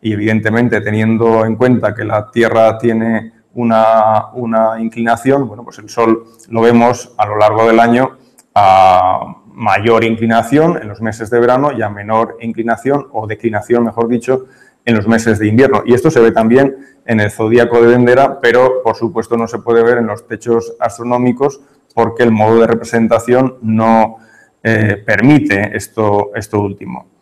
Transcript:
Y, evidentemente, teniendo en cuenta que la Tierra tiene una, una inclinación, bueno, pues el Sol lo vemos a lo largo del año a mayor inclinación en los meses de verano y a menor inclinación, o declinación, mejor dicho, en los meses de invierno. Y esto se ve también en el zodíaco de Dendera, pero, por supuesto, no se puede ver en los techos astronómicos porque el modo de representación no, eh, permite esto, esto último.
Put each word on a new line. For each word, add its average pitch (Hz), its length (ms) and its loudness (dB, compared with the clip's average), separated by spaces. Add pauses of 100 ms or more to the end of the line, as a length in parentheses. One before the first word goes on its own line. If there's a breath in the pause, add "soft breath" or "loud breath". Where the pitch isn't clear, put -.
Y, 107 120 -4
evidentemente, 110 680 0
teniendo 110 640 0
en 113 100 -2
cuenta 113 400 0
que 107 100 -10
la 107 280 -4
Tierra 113 460 2
tiene 113 540 -4 (220 loud breath)
una, 113 800 0
una 113 480 -4
inclinación, 117 680 -2
bueno, 110 160 -14
pues - 160 -20
el 107 100 -20
Sol 113 360 0 (240 soft breath)
lo 113 140 -4
vemos 117 540 2
a 107 100 -2
lo 104 120 -6
largo 107 300 2
del 113 100 4
año 117 400 0 (400 soft breath)
a 92 840 2 (100)
mayor 110 500 0
inclinación 117 800 0
en 110 80 -16
los 104 140 -14
meses 113 260 -8
de 120 100 0
verano 127 340 2
y 113 100 -6
a 104 80 -4
menor 110 500 -4
inclinación, 117 720 -4
o 110 140 -8
declinación, 110 580 -4
mejor 113 240 -4
dicho, 127 380 -4 (380 loud breath)
en 117 120 0
los 101 100 -2
meses 113 320 0
de 107 100 -2
invierno. 110 360 2
Y 120 80 2
esto 139 180 2
se 127 100 2
ve 113 120 4
también 120 440 2 (280 loud breath)
en 113 160 -2
el 104 100 0
zodíaco 117 520 2
de 117 60 6
Dendera, 123 520 2
pero, 127 420 2
por 113 140 0
supuesto, 113 400 -6
no 113 100 -4
se 110 120 -10
puede 117 240 0
ver 120 160 2
en 117 80 -2
los 107 200 -10
techos 117 540 -4
astronómicos 123 800 -4 (320 soft breath)
porque 113 300 0
el 120 80 4
modo 110 300 2
de 113 60 4
representación 117 920 0
no, 110 580 0 (440 loud breath)
eh, 107 420 -2
permite 104 720 0
esto, 104 580 -2
esto 107 260 -4
último. 101 460 -10 (160)